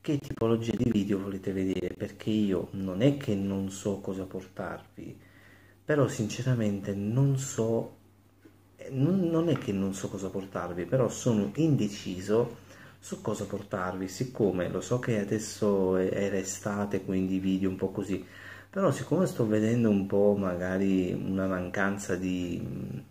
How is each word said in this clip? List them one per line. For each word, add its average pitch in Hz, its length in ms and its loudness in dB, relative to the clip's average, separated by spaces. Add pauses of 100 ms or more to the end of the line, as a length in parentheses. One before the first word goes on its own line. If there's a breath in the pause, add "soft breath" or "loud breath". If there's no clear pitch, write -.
che 147 180 0
tipologia 113 580 0
di 120 140 2
video 101 280 2
volete 95 340 -6
vedere, 92 360 0
perché - 420 -6
io 101 420 2
non 95 300 -2
è 143 140 4
che 123 180 -2
non 98 360 -2
so 101 300 -4
cosa 95 240 -6
portarvi, - 920 -12 (680 loud breath)
però 147 220 4
sinceramente 107 880 0
non 123 420 2
so, 113 600 -2 (800)
eh, - 140 -16
non, 147 380 4
non 165 200 2
è 135 100 2
che - 140 -4
non 95 220 0
so 104 140 -6
cosa 95 220 -6
portarvi, 90 540 -6
però 117 240 2
sono 104 480 0
indeciso 107 1040 0 (420 loud breath)
su - 200 -12
cosa 104 240 -4
portarvi. 95 640 -6
Siccome 92 600 0
lo 92 120 -4
so 123 200 -2
che 113 180 0
adesso 101 760 2
è, 92 160 2
era 98 260 0
estate, 101 680 -4
quindi 95 360 0
video 95 280 2
un 92 80 -2
po' 95 140 -2
così, 101 340 -4 (460 loud breath)
però 190 220 2
siccome 151 340 2
sto 120 200 0
vedendo 110 440 4
un 98 160 4
po' 101 320 6
magari 92 720 2
una 95 340 -2
mancanza 95 680 -2
di 90 960 -4